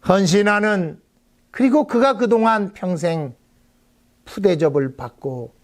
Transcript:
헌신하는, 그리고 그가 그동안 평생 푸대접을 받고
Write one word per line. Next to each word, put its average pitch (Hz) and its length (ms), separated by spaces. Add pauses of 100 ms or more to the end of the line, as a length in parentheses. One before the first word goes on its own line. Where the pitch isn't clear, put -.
헌신하는, 196 920 (500)
그리고 269 360
그가 247 300
그동안 220 560
평생 165 600 (880)
푸대접을 147 720
받고 123 560 (120)